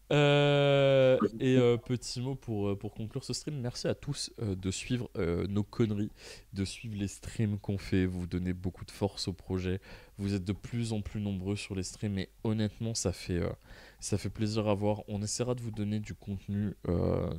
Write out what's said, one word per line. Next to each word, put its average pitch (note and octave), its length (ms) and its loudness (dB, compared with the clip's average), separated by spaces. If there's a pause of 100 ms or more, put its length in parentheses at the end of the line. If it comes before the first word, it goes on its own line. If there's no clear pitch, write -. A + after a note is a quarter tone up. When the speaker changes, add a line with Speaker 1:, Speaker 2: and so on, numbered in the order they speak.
(120)
Speaker 1:
Euh, C#3+ 1080 6
Speaker 2:
Ouais. - 60 4 (120)
Speaker 1:
et, C3 180 6
euh, A#2+ 200 8
petit B2 420 -4
mot C3 140 -4
pour, G#2 360 -2
euh, G2 60 2
pour G2+ 200 -8
conclure A2+ 280 -6
ce B2 100 -6
stream. D3+ 260 -6
Merci - 280 -6
à - 60 2
tous, - 380 -6 (100)
euh, G2 140 -2
de F#2+ 160 -2
suivre, - 460 -4
euh, F2 300 0
nos G2+ 140 0
conneries, G#2 500 0 (420)
de G2 120 -2
suivre A2 320 -8
les G2 100 -2
streams G#2 520 -2
qu'on G2+ 180 -4
fait. F#2 300 2
Vous F2+ 180 -4
donnez F2+ 280 -2
beaucoup F2+ 320 -6
de - 60 -14
force - 360 -4
au F#2 60 -2
projet. F#2 480 -4 (360)
Vous G2 160 -2
êtes F#2 120 -2
de G2+ 80 -2
plus A#2 400 -6
en G#2 80 -2
plus G#2 200 -6
nombreux G2+ 340 -2
sur G2+ 200 -8
les F#2 80 -2
streams G2+ 340 -4
et F#2+ 120 -4 (140)
honnêtement, A2 520 -2
ça - 160 0
fait, F2 260 -4
euh, F2 120 0 (500)
ça - 180 -2
fait G2 140 -6
plaisir G#2+ 360 -2
à G#2 60 4
voir. G#2 360 0
On G2+ 120 -4
essaiera A#2+ 320 -2
de B2 80 -4
vous A#2 80 -6
donner G#2+ 300 -2
du G#2 160 -8
contenu, G2+ 580 -4 (140)
euh, F2+ 520 2